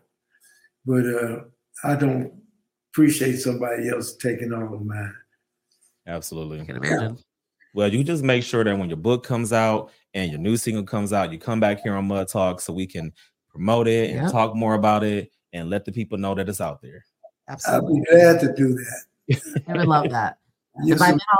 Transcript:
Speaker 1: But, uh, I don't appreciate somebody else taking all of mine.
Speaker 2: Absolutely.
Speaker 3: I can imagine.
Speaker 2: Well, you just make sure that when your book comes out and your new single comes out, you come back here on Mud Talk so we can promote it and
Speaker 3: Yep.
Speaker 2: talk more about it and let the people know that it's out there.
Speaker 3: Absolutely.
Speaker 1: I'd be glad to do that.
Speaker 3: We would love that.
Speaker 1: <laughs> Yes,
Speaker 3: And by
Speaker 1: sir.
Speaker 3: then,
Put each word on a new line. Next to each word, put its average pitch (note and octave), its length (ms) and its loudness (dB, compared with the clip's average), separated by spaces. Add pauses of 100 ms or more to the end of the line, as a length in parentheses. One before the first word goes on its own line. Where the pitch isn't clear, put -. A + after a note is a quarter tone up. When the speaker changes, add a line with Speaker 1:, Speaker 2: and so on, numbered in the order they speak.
(840)
Speaker 1:
But, B2+ 220 2
uh, A#2 300 -2 (480)
I C#3+ 100 2
don't C3 380 0 (580)
appreciate C#3 460 4
somebody A#2+ 520 -4
else B2 280 -6
taking A#2 360 -4
all A2 220 -8
of G#2 100 -10
mine. G#2 300 -8 (960)
Speaker 2:
Absolutely. D#2+ 520 -10
Speaker 3:
I D#2+ 40 -12
can C#2+ 140 -12
imagine. A2 400 -2 (560)
Speaker 2:
Well, G2+ 200 2
you B2+ 80 2
just D3+ 220 0
make B2+ 180 2
sure A#2 220 0
that G2+ 120 2
when F#2 140 -4
your D#2+ 80 -6
book A#2+ 260 0
comes A#2 280 -2
out A2+ 400 0 (220)
and F#2 180 -4
your D2+ 80 -8
new G#2+ 160 2
single A2 260 -4
comes G#2 300 -4
out, F#2+ 200 0
you D#2+ 60 -12
come A2+ 220 -4
back G#2 200 2
here G#2 140 -4
on G2 140 -2
Mud G2 200 -2
Talk F#2 320 -2
so - 120 -8
we F#2 160 -6
can D#2+ 240 -10 (380)
promote A2+ 360 0
it A2+ 240 2
and B2 140 -4
Speaker 3:
Yep. F3+ 80 -2
Speaker 2:
talk A2 240 0
more A2 180 0
about G#2+ 300 2
it G#2 260 -4 (220)
and E2+ 180 -8
let G2+ 140 -4
the G2+ 80 -10
people A2 260 -8
know G2 160 -4
that F#2+ 140 -4
it's G#2 120 -8
out D2+ 220 -8
there. - 220 -20 (440)
Speaker 3:
Absolutely. - 520 0
Speaker 1:
I'd - 40 -4
be - 60 -4
glad E3+ 300 10
to C#3 140 0
do C3 200 2
that. - 680 -6 (260)
Speaker 3:
We E3+ 60 -4
would E3+ 120 2
love D3+ 240 4
that. A2 320 -4
Speaker 1:
<laughs> - 60 -20 (340)
Yes, D#3 80 2
Speaker 3:
And D#3+ 80 4
by F3+ 80 6
Speaker 1:
sir. F3+ 60 8
Speaker 3:
then, D3 80 2 (200)